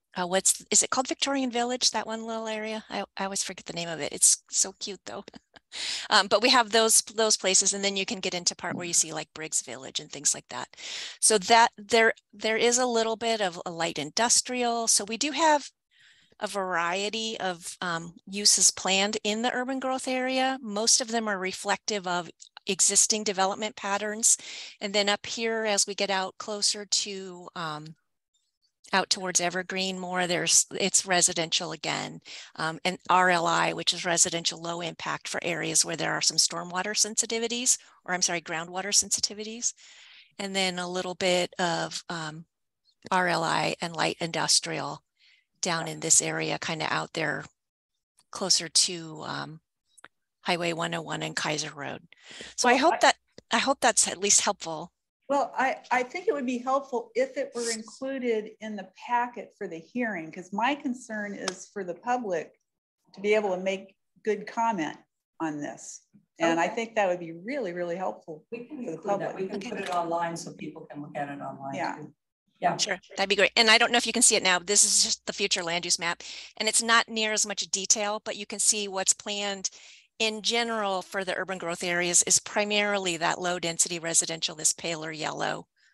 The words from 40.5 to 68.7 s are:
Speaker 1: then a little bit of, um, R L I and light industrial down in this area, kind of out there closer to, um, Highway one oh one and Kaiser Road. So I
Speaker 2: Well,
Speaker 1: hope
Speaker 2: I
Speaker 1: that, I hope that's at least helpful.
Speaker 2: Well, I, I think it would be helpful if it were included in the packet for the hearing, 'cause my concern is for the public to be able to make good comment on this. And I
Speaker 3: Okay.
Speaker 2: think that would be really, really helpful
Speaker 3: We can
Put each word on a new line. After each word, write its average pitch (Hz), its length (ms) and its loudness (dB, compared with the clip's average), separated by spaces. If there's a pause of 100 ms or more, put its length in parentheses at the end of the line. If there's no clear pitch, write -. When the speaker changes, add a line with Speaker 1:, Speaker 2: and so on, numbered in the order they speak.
Speaker 1:
then 185 220 0
a 180 100 -4
little 180 280 -4
bit 180 420 2
of, 165 500 -2
um, 160 380 -8 (640)
R 180 180 4
L 165 160 2
I 160 380 2
and 170 140 -6
light 160 240 0
industrial 151 840 0 (580)
down 165 280 -2
in 156 120 -8
this 160 220 4
area, 160 380 -2
kind 156 240 -4
of - 80 0
out 156 220 -4
there 151 320 -2 (840)
closer 175 400 0
to, 160 560 0
um, 143 340 -8 (800)
Highway 170 320 0
one 170 200 -4
oh 165 80 -4
one 156 220 -6
and 156 120 -4
Kaiser 151 380 -2
Road. 139 280 -10 (560)
So 254 120 4
I 240 40 8
Speaker 2:
Well, 262 80 4
Speaker 1:
hope 330 140 6
Speaker 2:
I - 60 -4
Speaker 1:
that, 294 140 8 (340)
I 226 80 4
hope 240 240 2
that's - 260 4
at - 120 -6
least 202 220 4
helpful. 165 500 -4 (380)
Speaker 2:
Well, 277 280 0
I, 254 200 2 (120)
I 254 140 2
think 359 240 -10
it 440 60 4
would 277 120 -4
be 247 120 0
helpful 254 580 -2
if 262 220 -2
it 269 180 -2
were 233 160 -2
included 233 880 -4
in 214 160 -10
the 190 140 -10 (180)
packet 240 500 -4
for 196 120 -8
the 165 100 -10
hearing, 196 500 -6
'cause 175 220 -14
my 233 240 0
concern 220 580 -6
is - 400 -8
for 196 120 -6
the 175 80 -6
public 208 680 -4 (540)
to 196 80 -16
be 208 120 4
able 208 220 2
to 185 60 -4
make 190 340 -4 (300)
good 208 200 -2
comment 208 520 -2 (420)
on 151 220 -4
this. - 400 -12 (380)
And 165 200 2
I 170 60 2
Speaker 3:
Okay. 180 100 -2
Speaker 2:
think 226 200 -6
that 202 120 4
would 180 140 0
be 165 100 -10
really, 196 400 -6
really 175 240 -4
helpful 185 560 -8
Speaker 3:
We 240 140 -12
can 302 140 -14